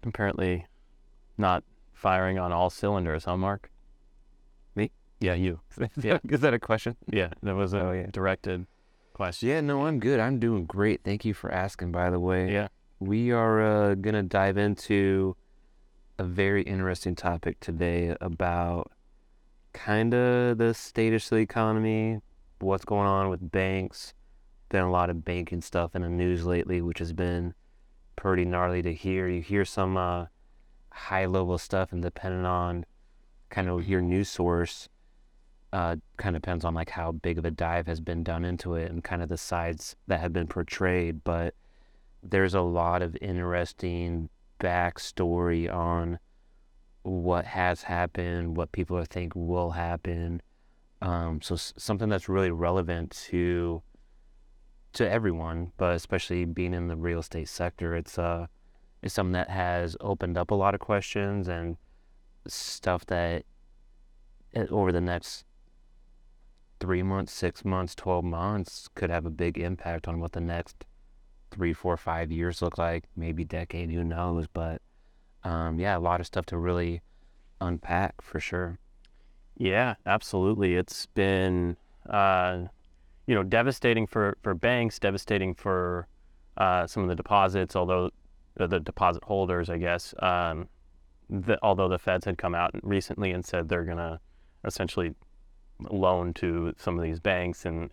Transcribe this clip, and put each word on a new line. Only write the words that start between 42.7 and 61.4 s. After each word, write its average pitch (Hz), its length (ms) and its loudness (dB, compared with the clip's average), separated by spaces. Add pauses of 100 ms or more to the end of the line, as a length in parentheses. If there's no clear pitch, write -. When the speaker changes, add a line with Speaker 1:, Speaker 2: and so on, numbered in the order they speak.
Speaker 2:
of 82 180 -2
interesting 87 1120 -2 (280)
backstory 87 1120 0
on 85 460 0 (840)
what 87 420 0
has 90 380 0
happened, 87 720 -2
what 85 160 -4
people 90 320 -2
think 85 320 -6
will 87 360 0
happen. 85 680 -4 (600)
Um, 85 400 -2
so - 140 -4
s-, - 200 -8
something 107 320 -2
that's 98 200 0
really 95 220 2
relevant 85 600 0 (180)
to, 87 540 0 (1120)
to 110 140 2
everyone, 85 680 0
but 87 180 2
especially 87 520 0
being 87 280 -2
in 87 140 -2
the 85 80 -4
real 85 240 -2
estate 80 280 -8
sector, 87 460 -4
it's, 85 240 -4
uh, 85 280 -2 (560)
it's - 120 -6
something 92 200 0
that 90 160 -2
has 87 500 -2
opened 90 380 -2
up 87 120 0
a 107 40 2
lot 98 200 4
of 101 60 -4
questions 101 680 -2